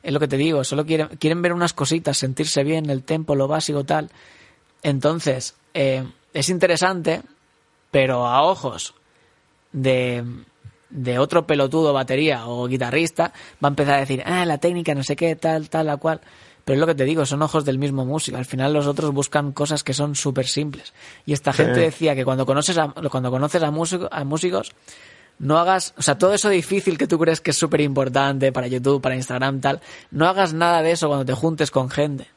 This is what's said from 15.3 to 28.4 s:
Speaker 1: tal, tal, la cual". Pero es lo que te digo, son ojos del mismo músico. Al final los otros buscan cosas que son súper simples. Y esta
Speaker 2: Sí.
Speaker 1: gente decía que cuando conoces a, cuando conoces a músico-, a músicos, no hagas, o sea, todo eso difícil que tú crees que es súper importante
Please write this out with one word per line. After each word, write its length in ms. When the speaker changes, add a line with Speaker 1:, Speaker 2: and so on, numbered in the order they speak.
Speaker 1:
tal, 340
tal, 180
la 100
cual". 220
Pero 100
es 60
lo 60
que 80
te 100
digo, 200
son 160
ojos 240
del 140
mismo 260
músico. 320
Al 80
final 280
los 140
otros 240
buscan 400
cosas 320
que 100
son 220
súper 320
simples. 460
Y 80
esta 200
Speaker 2:
Sí. 100
Speaker 1:
gente 160
decía 340
que 120
cuando 200
conoces 320
a, 120
cuando 220
conoces 320
a 80
músico-, 400
a 120
músicos, 480
no 180
hagas, 400
o 60
sea, 160
todo 160
eso 140
difícil 500
que 80
tú 100
crees 240
que 80
es 80
súper 240
importante 680